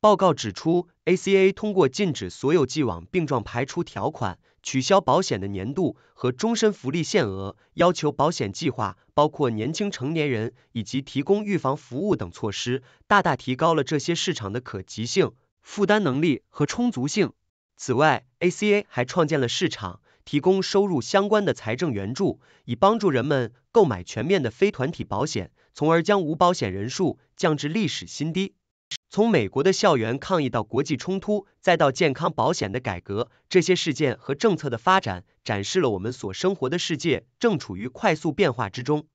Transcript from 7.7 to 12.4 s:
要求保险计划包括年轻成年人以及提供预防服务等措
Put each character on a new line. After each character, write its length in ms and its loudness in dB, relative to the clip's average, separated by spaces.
要 180 4
求 200 -2
保 180 2
险 220 -4
计 180 -2
划 260 -4
包 140 4
括 220 0
年 220 -2
轻 180 -2
成 240 -6
年 160 -2
人 220 -4
以 140 -6
及 180 -4
提 200 -4
供 220 2
预 140 0
防 180 0
服 300 -6
务 80 2
等 160 -6
措 220 -6